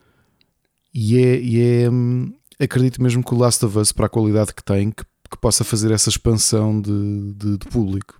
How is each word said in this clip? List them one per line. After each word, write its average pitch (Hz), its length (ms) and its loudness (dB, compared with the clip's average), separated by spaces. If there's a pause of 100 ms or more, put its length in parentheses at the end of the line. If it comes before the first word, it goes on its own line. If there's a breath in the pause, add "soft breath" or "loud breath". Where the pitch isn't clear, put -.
(920)
E 113 240 0
é, 127 220 4
e 117 220 0
é, 120 280 2
hum, 123 440 -2 (260)
acredito 127 420 0
mesmo 123 220 2
que - 100 -4
o 120 40 2
Last 120 280 2
of 104 140 -2
Us, 107 120 0
para 107 160 0
a - 20 -6
qualidade 107 440 0
que - 100 -18
tem, 101 280 0
que, - 120 -16
que - 360 -20
possa 113 240 0
fazer 107 280 0
essa 110 180 2
expansão 107 720 0
de, 101 540 -4
de, 101 240 -4
de - 120 -14
público. 98 500 -2